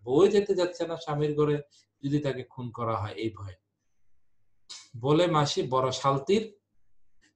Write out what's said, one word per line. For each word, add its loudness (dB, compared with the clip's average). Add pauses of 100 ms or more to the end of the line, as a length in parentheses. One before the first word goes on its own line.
বউ 6
যেতে 2
যাচ্ছে -2
না -6
স্বামীর -2
ঘরে 2 (420)
যদি 0
তাকে -4
খুন -12
করা -4
হয় -6
এই -6
ভয়ে। -12 (1400)
বলে 4
মাসি, 0
"বড় 0
শালতির 0 (840)